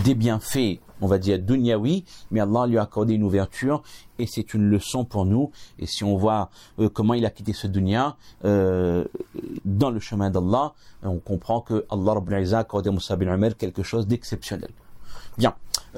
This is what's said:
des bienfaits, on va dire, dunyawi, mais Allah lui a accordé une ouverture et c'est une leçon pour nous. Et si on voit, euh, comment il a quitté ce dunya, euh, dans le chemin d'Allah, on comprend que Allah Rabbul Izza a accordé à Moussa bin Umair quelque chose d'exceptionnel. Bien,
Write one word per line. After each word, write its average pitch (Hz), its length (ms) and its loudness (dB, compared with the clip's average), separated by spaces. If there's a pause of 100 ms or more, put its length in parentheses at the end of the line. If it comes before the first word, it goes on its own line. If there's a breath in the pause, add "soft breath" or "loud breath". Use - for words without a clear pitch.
des 131 120 6
bienfaits, 110 640 0 (200)
on 101 60 -2
va 95 140 4
dire, 95 180 2
dunyawi, 120 680 0 (260 loud breath)
mais 110 80 2
Allah 110 260 2
lui 117 140 4
a - 20 2
accordé 107 320 0
une 107 100 4
ouverture 104 600 0 (340 loud breath)
et 120 80 -4
c'est - 300 -6
une 104 120 4
leçon 104 380 2
pour 98 200 -2
nous. 117 260 2 (260 loud breath)
Et - 80 -8
si - 180 -6
on 101 140 2
voit, 107 320 2 (300 loud breath)
euh, 107 100 4
comment 110 240 2
il 120 100 2
a 107 60 2
quitté 104 240 -6
ce - 140 -6
dunya, 101 500 0 (280 soft breath)
euh, 92 600 2 (580)
dans 104 280 0
le 110 80 -4
chemin 101 320 -2
d'Allah, 98 420 0 (300 soft breath)
on 92 160 -4
comprend 101 420 -4
que 107 300 -2
Allah 104 220 0
Rabbul 98 280 -2
Izza 95 160 2
a 113 40 2
accordé 101 280 -2
à - 20 0
Moussa 95 240 -2
bin 90 160 0
Umair 104 240 2
quelque 95 280 -6
chose 113 240 -2
d'exceptionnel. - 640 -4 (640 loud breath)
Bien, 110 160 2 (440 loud breath)